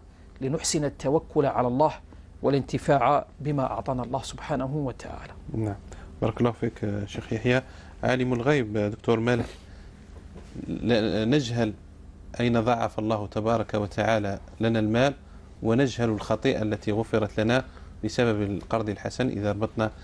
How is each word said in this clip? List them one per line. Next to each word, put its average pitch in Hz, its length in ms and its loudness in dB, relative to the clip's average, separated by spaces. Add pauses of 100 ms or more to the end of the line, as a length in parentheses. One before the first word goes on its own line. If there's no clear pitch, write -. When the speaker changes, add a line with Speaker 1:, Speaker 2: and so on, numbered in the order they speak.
(400)
Speaker 1:
لنحسن 131 440 0
التوكل 143 640 2
على 123 220 2
الله 143 240 4 (500)
والانتفاع 135 840 4 (140)
بما 143 220 -2
أعطانا 123 400 -2
الله 123 200 -4
سبحانه 135 540 -4
وتعالى. 120 560 -6 (220)
Speaker 2:
نعم، 107 220 0 (460)
بارك 113 180 0
الله 120 100 4
فيك، 117 340 -4
آه، 101 220 -2
شيخ - 260 -8
يحيى. 123 300 2 (400)
عالم 127 300 2
الغيب، 120 440 2
آه، 104 120 4
دكتور 113 320 2
مالك، 117 260 2 (1200)
لا 110 560 2
نجهل 117 480 2 (680)
أين 120 200 4
ضعف 117 380 2
الله 107 280 0
تبارك 110 480 0
وتعالى 104 640 0 (220)
لنا 113 180 4
المال، 117 360 4 (480)
ونجهل 117 460 2
الخطيئة 110 540 0
التي 107 300 -2
غفرت 107 480 0
لنا 120 240 2 (400)
بسبب 110 380 2
القرض 104 460 -2
الحسن 110 400 -2
إذا 104 240 0
ربطنا 107 380 0 (120)